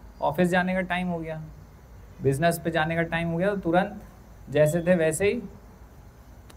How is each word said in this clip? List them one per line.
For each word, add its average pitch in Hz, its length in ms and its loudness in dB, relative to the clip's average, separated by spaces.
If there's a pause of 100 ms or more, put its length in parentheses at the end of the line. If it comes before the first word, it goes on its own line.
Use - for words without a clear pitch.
(220)
ऑफिस 160 280 2
जाने 185 240 2
का 190 80 -2
टाइम 180 260 -4
हो 170 120 -4
गया, 160 220 -8 (800)
बिजनेस 160 380 2
पे 165 120 -4
जाने 165 240 0
का 170 60 0
टाइम 165 260 -2
हो 165 100 -2
गया, 190 120 2
तो 202 80 -2
तुरंत 185 440 0 (480)
जैसे 151 320 4
थे 180 140 4
वैसे 160 320 2
ही 233 160 -2 (1120)